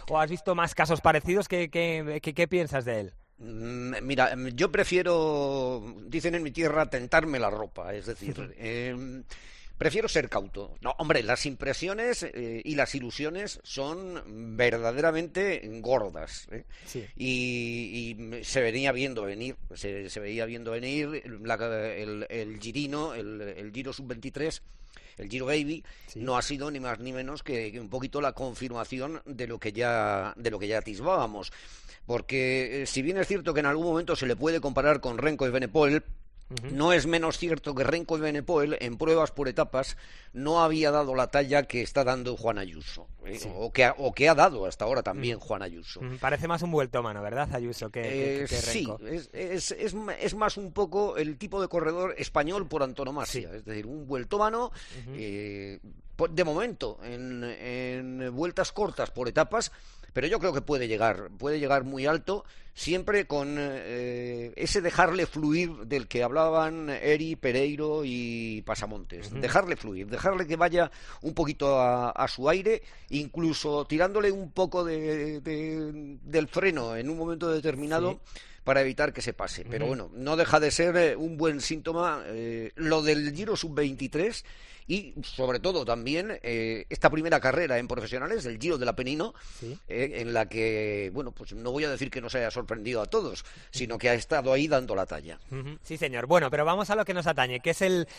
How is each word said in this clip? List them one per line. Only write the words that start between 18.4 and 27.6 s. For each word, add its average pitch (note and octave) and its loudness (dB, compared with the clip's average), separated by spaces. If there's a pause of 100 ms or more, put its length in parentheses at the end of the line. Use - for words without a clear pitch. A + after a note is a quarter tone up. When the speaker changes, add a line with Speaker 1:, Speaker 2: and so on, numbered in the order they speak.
Speaker 2:
se - 0
venía B2+ 4
viendo B2 -2
venir, A2 -6 (180)
se, G2 -6
se G#2+ -10
veía A2 -4
viendo A#2 -8
venir C#3 -4 (180)
la, A#2 -2 (420)
el, G#2+ -6
el A2 -8
Girino, C#3+ -4
el, G#2+ -8
el G2+ -10
Giro C3 -8
sub-veintitrés, C3+ -6 (560)
el - -10
Giro B2+ -4
Baby, D3+ 0 (220)
Speaker 1:
Sí. - -14
Speaker 2:
no B2+ 2
ha B2 4
sido C#3+ -4
ni C#3+ -6
más A#2+ -6
ni B2+ -8
menos C3+ -8
que, A2+ -4